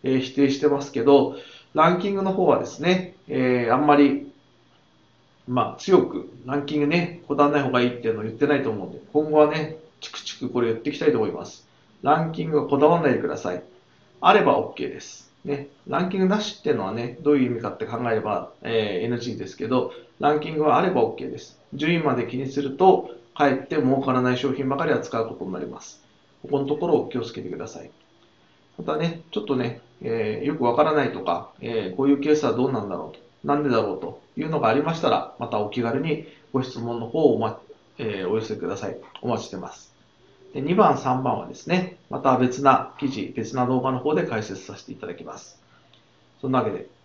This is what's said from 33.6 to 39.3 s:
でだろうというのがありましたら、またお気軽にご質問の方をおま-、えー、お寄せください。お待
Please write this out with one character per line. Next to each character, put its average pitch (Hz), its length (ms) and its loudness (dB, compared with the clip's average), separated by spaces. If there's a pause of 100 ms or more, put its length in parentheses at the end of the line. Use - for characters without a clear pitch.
で 143 60 0
だ 113 120 2
ろ 98 120 -2
う - 60 -8
と - 200 -10 (160)
い - 80 -4
う 156 60 -6
の 160 100 -2
が 113 80 2
あ 113 60 4
り 143 100 2
ま 165 100 0
し - 80 -4
た 151 80 2
ら、 92 300 0
ま 120 80 -6
た 110 120 -2
お 104 100 -2
気 123 120 -4
軽 120 200 -2
に 160 260 -4 (240)
ご 127 120 0
質 - 160 -10
問 117 200 -6
の 113 80 -8
方 156 120 -4
を 135 160 6
お 107 40 -2
ま-、 110 200 -4 (380)
え 101 280 -4
ー、 90 40 -2
お 104 60 0
寄 113 60 -2
せ 107 160 -8
く 85 100 -6
だ 98 80 -6
さ 95 140 -8
い。 - 80 -10 (240)
お - 80 -6
待 110 140 -4